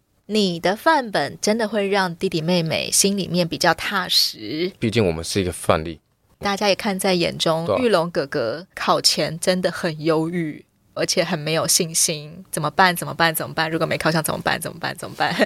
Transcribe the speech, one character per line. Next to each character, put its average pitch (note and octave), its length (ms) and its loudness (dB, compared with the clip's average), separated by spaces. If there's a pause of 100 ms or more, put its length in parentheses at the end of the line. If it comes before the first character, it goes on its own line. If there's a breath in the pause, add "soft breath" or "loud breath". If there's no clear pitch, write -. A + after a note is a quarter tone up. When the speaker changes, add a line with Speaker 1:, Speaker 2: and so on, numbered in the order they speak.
(260)
Speaker 1:
你 G3 340 0
的 F3+ 160 0
范 C#4 340 2
本 D#3+ 300 -2
真 G#3+ 160 2
的 A#3 100 0
会 G#3 220 0
让 F#3+ 260 0
弟 F#3+ 140 -2
弟 E3+ 140 -2
妹 F3 200 2
妹 A#2+ 300 -2
心 G3 240 2
里 F#3 100 -4
面 F3 220 0
比 D3+ 80 -6
较 E3 160 4
踏 F#3 340 -2
实。 D#3 720 -2
Speaker 2:
毕 A2+ 120 0
竟 G#2+ 160 4
我 F2 40 4
们 E2 140 -2
是 - 160 -2
一 F#2+ 40 4
个 F2+ 60 -2
范 E2+ 320 2
例。 D#2+ 160 -10 (420)
Speaker 1:
大 G3+ 140 0
家 G#3 140 0
也 F#3+ 60 6
看 G3 240 -2
在 F#3+ 160 2
眼 E3+ 240 0
中， E3 260 0
Speaker 2:
对 E3+ 100 2
啊。 - 40 2
Speaker 1:
玉 B3+ 100 2
龙 E3+ 220 2
哥 E3 160 -2
哥 C#3 480 -4
考 D#3+ 260 2
前 D#3 400 0
真 F#3 220 2
的 F3 100 0
很 D#3 320 -4
忧 D#3+ 240 2
郁， E3 340 -4 (300)
而 D#3+ 140 -2
且 E3+ 180 2
很 E3 140 -2
没 D#3 160 -2
有 D3+ 120 2
信 E3 280 2
心 D#3 580 -2
，“怎 F3 80 -4
么 D3+ 100 -2
办？ F3+ 240 4
怎 E3 120 -6
么 D3 80 -6
办？ E3 200 2
怎 D#3+ 140 -6
么 - 60 -12
办？ D#3+ 160 -2
如 D#3+ 80 -2
果 E3 80 0
没 - 100 -2
考 D#3 140 0
上 D#3+ 120 2
怎 - 120 -2
么 - 80 -2
办？ - 180 -2
怎 D#3+ 100 -8
么 - 80 -14
办？ C3+ 160 -6
怎 - 140 -10
么 - 80 -16
办？” D3+ 180 0 (120)